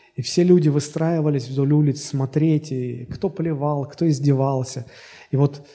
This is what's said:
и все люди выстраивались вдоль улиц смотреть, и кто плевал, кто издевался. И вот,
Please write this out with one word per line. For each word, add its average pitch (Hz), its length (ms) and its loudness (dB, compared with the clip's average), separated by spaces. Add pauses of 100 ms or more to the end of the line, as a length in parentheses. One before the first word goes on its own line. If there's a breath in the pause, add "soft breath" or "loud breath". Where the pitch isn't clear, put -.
(160 loud breath)
и 131 60 -6
все - 220 0
люди 175 240 6
выстраивались 147 800 0
вдоль 135 240 0
улиц 147 320 2
смотреть, 151 680 0
и 123 320 -6
кто - 240 -6
плевал, 147 560 -4
кто 165 200 -4
издевался. 135 800 0 (460 loud breath)
И 135 60 0
вот, 143 380 0